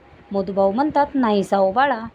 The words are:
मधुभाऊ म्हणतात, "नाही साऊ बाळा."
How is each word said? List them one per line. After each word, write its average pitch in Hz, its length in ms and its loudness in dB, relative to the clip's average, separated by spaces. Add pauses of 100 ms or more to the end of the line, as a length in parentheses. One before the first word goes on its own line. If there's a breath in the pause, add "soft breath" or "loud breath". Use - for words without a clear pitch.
(320)
मधुभाऊ 196 400 0
म्हणतात, 285 440 -2
"नाही 214 280 2
साऊ 190 280 2
बाळा." 247 280 0 (160)